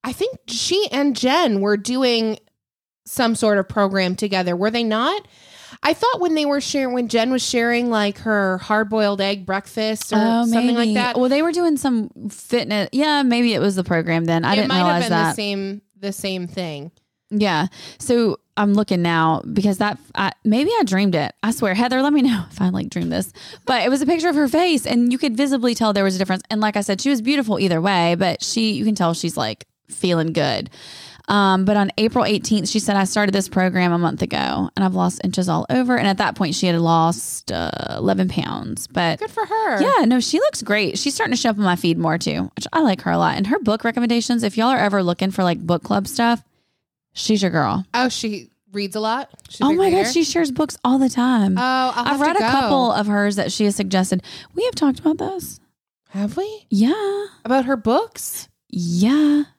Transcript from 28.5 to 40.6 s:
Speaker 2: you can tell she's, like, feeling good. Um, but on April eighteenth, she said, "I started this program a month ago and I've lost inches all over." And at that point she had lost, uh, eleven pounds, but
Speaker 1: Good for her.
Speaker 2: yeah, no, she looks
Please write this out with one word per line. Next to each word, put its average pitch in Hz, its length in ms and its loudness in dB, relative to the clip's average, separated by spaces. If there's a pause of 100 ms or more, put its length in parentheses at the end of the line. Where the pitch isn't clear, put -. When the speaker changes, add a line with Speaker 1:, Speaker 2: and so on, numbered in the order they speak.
Speaker 2:
you 147 100 -4
can 214 100 2
tell 170 200 0
she's, 165 240 -6
like, 110 280 -6 (220)
feeling 165 460 0
good. 135 360 -2 (580)
Um, 190 360 4
but 208 120 4
on 196 220 2
April 220 260 2
eighteenth, 208 440 0
she 214 120 -2
said, 202 160 0
"I 196 80 4
started 202 280 0
this 196 160 -2
program 180 440 2
a 170 40 2
month 170 260 0
ago - 520 -2
and 196 100 0
I've 185 120 0
lost 180 260 0
inches 185 260 -2
all 160 220 0
over." 247 260 2
And 202 120 0
at 190 100 0
that 190 160 0
point 180 220 -2
she 190 100 0
had 170 140 2
lost, 165 720 0
uh, - 440 -6
eleven 190 320 0
pounds, - 600 -6
but 170 320 -2
Speaker 1:
Good 440 100 -8
for 440 160 -4
her. 403 340 -2
Speaker 2:
yeah, 453 240 4
no, 247 140 4
she 294 220 0
looks 571 220 0